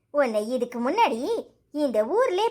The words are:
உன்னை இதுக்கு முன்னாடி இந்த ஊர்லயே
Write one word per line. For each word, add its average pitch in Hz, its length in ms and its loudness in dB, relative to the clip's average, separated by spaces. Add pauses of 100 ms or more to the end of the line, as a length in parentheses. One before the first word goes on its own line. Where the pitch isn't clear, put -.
(100)
உன்னை 220 380 0
இதுக்கு 240 420 -2
முன்னாடி 294 380 0 (440)
இந்த 262 320 0
ஊர்லயே 403 460 2